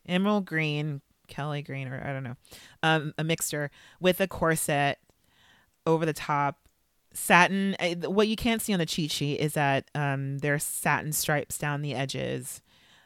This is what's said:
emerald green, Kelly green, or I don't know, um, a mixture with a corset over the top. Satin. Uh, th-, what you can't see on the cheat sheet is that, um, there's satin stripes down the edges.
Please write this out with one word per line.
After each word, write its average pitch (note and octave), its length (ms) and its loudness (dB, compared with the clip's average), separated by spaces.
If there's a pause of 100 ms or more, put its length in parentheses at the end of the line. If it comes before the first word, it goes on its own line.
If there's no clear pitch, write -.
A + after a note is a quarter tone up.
emerald G3 380 2
green, D3+ 560 -2 (280)
Kelly D3 340 -6
green, C3+ 260 -8
or C3 160 -8
I C#3+ 80 -6
don't C3+ 120 -6
know, B2+ 120 -10 (460)
um, D#3 340 2
a D#3 80 -2
mixture D3+ 460 -2 (300)
with F3+ 200 4
a F#3+ 60 2
corset D#3 720 0 (880)
over D#3+ 180 4
the D#3 80 2
top. C#3+ 460 -2 (540)
Satin. F#3+ 680 6
Uh, F3 140 0
th-, E3+ 140 -4
what G#3+ 200 4
you A3 80 -2
can't A3+ 240 0
see G#3+ 120 -2
on F#3 80 2
the D#3+ 60 0
cheat D#3 260 -2
sheet C#3+ 280 -2
is D3 140 0
that, C#3 400 2
um, C#3 440 -2
there's D3 260 0
satin D3+ 480 0
stripes - 460 -2
down D3 240 -4
the C#3+ 120 -4
edges. C3 680 -4 (460)